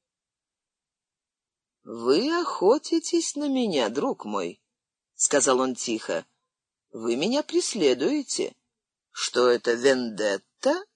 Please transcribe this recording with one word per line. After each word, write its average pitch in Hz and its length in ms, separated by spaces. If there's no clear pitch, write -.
"Вы 135 580
охотитесь 311 960
на 294 140
меня, 202 400
друг 165 360
мой", 98 380
сказал 135 440
он 131 140
тихо. 110 500
"Вы 117 240
меня 226 260
преследуете. 214 1120
Что - 380
это, 120 240
вендетта?" 120 1120